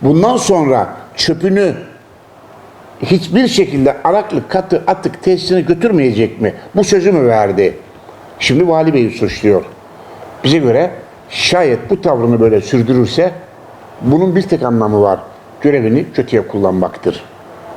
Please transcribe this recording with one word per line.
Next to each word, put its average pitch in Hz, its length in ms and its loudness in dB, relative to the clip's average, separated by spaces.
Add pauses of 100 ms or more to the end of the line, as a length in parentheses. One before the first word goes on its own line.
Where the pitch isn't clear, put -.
bundan 170 360 2
sonra 135 520 0 (260)
çöpünü 185 580 0 (1300)
hiçbir 190 460 0
şekilde 139 560 0
Araklı 170 460 -2
katı - 380 -2
atık 185 360 -4
tesisine 185 380 0
götürmeyecek 147 800 0
mi? 104 120 0 (220)
Bu 196 80 2
sözü 196 280 2
mü 147 160 2
verdi? 101 500 2 (640)
Şimdi 156 280 0
Vali 160 260 2
Bey'i 117 180 2
suçluyor. 98 520 0 (800)
Bize 139 140 2
göre 143 340 2 (380)
şayet - 600 -2
bu 196 120 -2
tavrını 120 380 2
böyle 110 220 4
sürdürürse 127 720 0 (680)
bunun 160 340 2
bir 190 60 2
tek - 220 -2
anlamı 110 380 2
var. 98 180 2 (420)
Görevini 135 520 2
kötüye 123 340 0
kullanmaktır. 92 760 -2 (540)